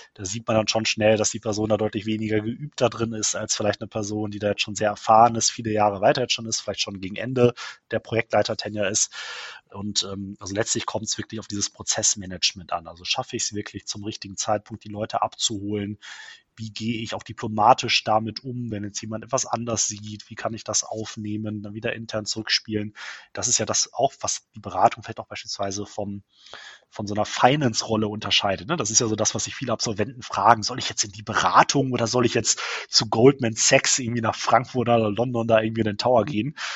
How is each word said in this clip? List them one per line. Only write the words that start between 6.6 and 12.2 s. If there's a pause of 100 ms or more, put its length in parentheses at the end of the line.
vielleicht
schon
gegen
Ende (340)
der
Projektleiter-Tenure
ist. (600)
Und,
ähm,
also
letztlich
kommt
es
wirklich
auf
dieses
Prozessmanagement